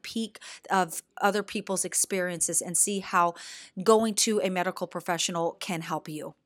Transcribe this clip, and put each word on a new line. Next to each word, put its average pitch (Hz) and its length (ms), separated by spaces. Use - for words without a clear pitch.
peek - 380
of 180 320
other 202 220
people's 196 400
experiences 180 760
and 175 160
see 202 220
how 175 360
going 220 320
to 214 260
a 196 80
medical 180 380
professional 170 720
can 165 220
help 165 260
you. 151 260